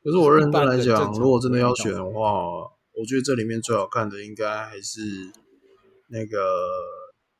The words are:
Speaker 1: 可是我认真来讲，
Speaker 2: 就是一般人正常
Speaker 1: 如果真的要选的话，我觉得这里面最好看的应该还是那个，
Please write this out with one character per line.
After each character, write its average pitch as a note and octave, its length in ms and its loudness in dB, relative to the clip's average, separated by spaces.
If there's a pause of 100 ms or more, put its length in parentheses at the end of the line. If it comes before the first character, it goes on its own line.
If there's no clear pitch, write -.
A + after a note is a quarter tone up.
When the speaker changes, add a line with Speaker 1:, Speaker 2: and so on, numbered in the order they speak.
Speaker 1:
可 C#3+ 80 -4
是 E3 60 2
我 D3+ 180 8
认 D3+ 160 6
真 D3 160 4
来 B2+ 100 4
讲， - 20 2
Speaker 2:
就 B2 40 2
是 B2 60 2
一 A#2 40 4
般 A2 40 4
人 G#2 80 4
正 G#2 80 -4
常 G#2+ 80 -4
Speaker 1:
如 C3 100 6
果 B2 100 6
真 B2 120 0
的 B2 60 2
要 B2 160 4
选 A#2 180 -2
的 F#2+ 180 -6
话， G#2+ 220 0 (600)
我 A2+ 140 -8
觉 B2 80 -6
得 C3 80 0
这 C3+ 120 0
里 A2+ 100 -2
面 A2+ 180 -4
最 A2+ 140 0
好 G2 100 0
看 A2 240 -4
的 G2+ 140 -14
应 G#2+ 100 -16
该 G#2+ 320 -6
还 G#2+ 140 -16
是 G2 200 -12 (1080)
那 A2 180 -8
个， G#2+ 120 -6 (1000)